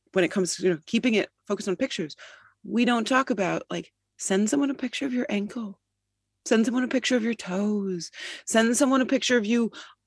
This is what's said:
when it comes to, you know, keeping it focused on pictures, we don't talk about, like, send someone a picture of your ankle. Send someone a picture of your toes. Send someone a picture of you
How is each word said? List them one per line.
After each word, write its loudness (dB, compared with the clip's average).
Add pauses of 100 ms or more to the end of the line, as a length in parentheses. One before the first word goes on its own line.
(120)
when 2
it 2
comes -2
to, -8
you 4
know, 0
keeping 0
it 0 (180)
focused -4
on -2
pictures, -4 (480)
we 2
don't 2
talk 2
about, 0
like, -8 (280)
send 2
someone 2
a -2
picture -6
of -4
your 0
ankle. -6 (640)
Send 4
someone 0
a -6
picture 0
of 0
your -2
toes. -4 (340)
Send 2
someone 4
a 2
picture 2
of 0
you 2 (340)